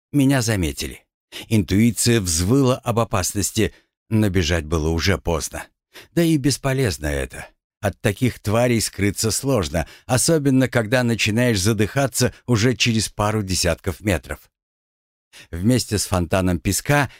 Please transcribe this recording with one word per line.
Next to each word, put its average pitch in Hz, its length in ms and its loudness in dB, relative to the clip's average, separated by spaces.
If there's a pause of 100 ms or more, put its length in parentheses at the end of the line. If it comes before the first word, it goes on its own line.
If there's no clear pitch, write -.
(120)
меня 139 280 2
заметили. 85 640 -4 (440)
Интуиция 113 720 2
взвыла 101 580 2
об 113 220 -2
опасности, 101 720 -2 (340)
но 107 200 2
бежать 85 380 0
было 78 220 0
уже 82 300 0
поздно. 76 480 -4 (460)
Да 170 100 0
и 165 140 4
бесполезно 131 680 -2
это. 69 420 -6 (320)
От 98 200 -4
таких 110 380 -2
тварей 117 420 0
скрыться 98 520 -2
сложно, 87 560 -2 (180)
особенно 131 640 2
когда 123 340 0
начинаешь 117 580 2
задыхаться 110 720 0 (140)
уже 120 300 2
через 113 320 0
пару 107 340 -2
десятков 90 580 -2
метров. 82 380 -4 (1120)
Вместе 104 480 0
с - 80 -2
фонтаном 92 540 0
песка 139 600 0